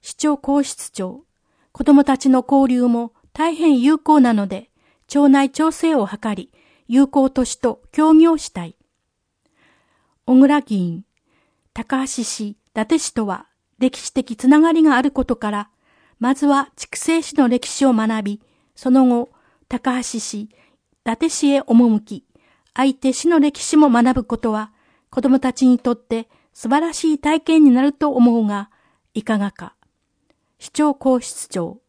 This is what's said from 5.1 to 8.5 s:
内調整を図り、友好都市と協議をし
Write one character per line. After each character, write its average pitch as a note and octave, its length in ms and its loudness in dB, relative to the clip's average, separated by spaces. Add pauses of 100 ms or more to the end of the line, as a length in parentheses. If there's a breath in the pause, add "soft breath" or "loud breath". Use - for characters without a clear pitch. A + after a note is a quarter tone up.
内 C#4 200 4
調 D#4+ 220 -2
整 E4 220 -2
を A3 120 0
図 G#3 120 -12 (160)
り、 - 180 -14 (360)
友 C4 180 2
好 C4+ 240 0
都 C4 160 -4
市 - 100 -12
と - 240 -4 (100)
協 D#4 220 2
議 D#4+ 160 6
を E4 80 0
し - 140 -10